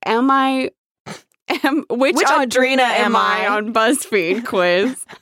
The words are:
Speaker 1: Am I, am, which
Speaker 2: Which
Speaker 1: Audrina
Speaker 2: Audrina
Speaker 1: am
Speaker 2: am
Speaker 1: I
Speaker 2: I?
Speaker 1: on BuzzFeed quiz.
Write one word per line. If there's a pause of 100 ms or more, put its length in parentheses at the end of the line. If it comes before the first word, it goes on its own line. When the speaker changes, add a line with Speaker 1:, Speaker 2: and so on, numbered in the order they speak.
Speaker 1:
Am
I, (920)
am,
which
Speaker 2:
Which
Speaker 1:
Audrina
Speaker 2:
Audrina
Speaker 1:
am
Speaker 2:
am
Speaker 1:
I
Speaker 2:
I?
Speaker 1:
on
BuzzFeed
quiz. (180)